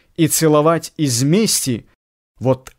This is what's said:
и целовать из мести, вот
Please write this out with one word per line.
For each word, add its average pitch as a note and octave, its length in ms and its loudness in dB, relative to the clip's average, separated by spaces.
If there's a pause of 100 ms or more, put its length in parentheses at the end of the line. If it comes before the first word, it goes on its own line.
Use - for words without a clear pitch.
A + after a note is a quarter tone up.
(160)
и D#3+ 120 2
целовать D#3+ 680 0
из C3 280 -2
мести, D3 640 -2 (520)
вот C3 400 -4